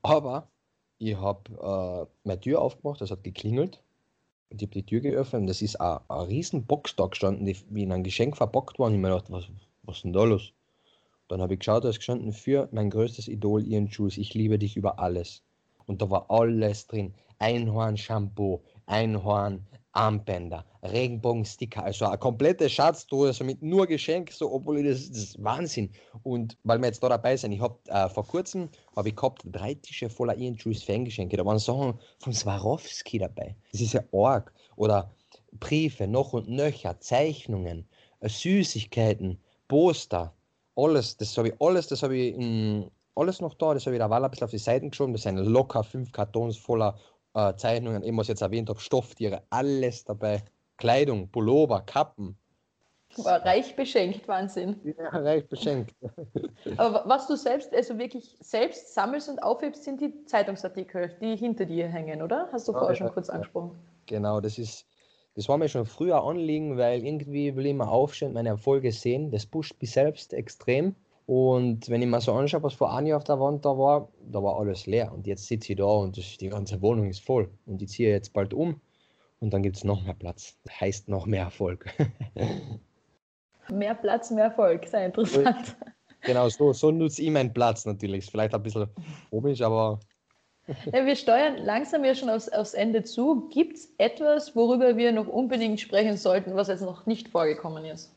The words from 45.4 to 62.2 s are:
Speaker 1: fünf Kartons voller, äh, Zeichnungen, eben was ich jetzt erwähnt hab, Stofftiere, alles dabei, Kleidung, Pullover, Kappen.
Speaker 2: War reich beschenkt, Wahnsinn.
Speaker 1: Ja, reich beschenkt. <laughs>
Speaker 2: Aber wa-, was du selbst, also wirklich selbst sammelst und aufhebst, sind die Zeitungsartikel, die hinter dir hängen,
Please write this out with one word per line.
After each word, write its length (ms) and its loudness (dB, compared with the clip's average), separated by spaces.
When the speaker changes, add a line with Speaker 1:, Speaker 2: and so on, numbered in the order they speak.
Speaker 1:
fünf 300 -8
Kartons 460 -2
voller, 400 0
äh, 220 2
Zeichnungen, 460 -2
eben 140 -2
was 100 0
ich 40 -6
jetzt 120 -2
erwähnt 260 -2
hab, 120 -6
Stofftiere, 680 -2
alles 540 0
dabei, 380 -2
Kleidung, 520 2
Pullover, 520 4
Kappen. 560 -4
Speaker 2:
War 280 2
reich 320 2
beschenkt, 520 0
Wahnsinn. 500 -4
Speaker 1:
Ja, 100 -8
reich 400 0
beschenkt. 460 -4
<laughs> 400 -8
Speaker 2:
Aber 180 -4
wa-, 120 0
was 200 2
du 100 0
selbst, 380 -4
also 240 -2
wirklich 420 -10
selbst 520 -4
sammelst 380 -2
und 120 -8
aufhebst, 420 -2
sind 160 -8
die 260 -6
Zeitungsartikel, 920 -2
die 160 -2
hinter 280 -2
dir 240 -2
hängen, 320 -6